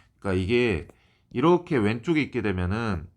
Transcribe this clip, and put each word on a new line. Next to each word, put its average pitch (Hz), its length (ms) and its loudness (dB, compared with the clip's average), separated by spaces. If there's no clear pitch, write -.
그러니까 95 240 -2
이게 110 460 0
이렇게 165 460 2
왼쪽에 117 460 0
있게 120 180 -6
되면은 92 680 -2